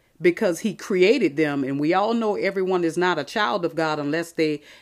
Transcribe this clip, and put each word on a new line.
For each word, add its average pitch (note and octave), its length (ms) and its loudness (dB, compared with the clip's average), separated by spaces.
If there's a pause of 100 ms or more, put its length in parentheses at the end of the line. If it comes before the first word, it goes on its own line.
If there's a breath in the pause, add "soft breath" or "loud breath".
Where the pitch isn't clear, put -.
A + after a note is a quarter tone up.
(220)
because F3 380 2
he G3 160 -4
created F#3+ 600 2
them, C#3+ 280 0
and C#3 160 -4
we D3+ 160 0
all G#3 180 0
know A3 220 0
everyone F#3 480 0
is D#3+ 120 0
not F3 220 2
a C#3+ 60 -4
child F3 420 -2
of D3+ 80 -2
God D#3 240 -2
unless D3+ 340 -4
they D3+ 300 -2 (200 loud breath)